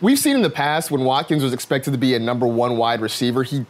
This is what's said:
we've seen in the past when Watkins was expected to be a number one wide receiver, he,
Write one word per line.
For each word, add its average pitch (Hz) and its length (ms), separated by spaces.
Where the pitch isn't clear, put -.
we've 262 180
seen 277 160
in 262 60
the 175 80
past 151 400
when 135 140
Watkins 143 400
was 127 100
expected 139 380
to 135 80
be 127 160
a 120 40
number 120 280
one 120 300
wide 117 240
receiver, 120 420
he, 127 260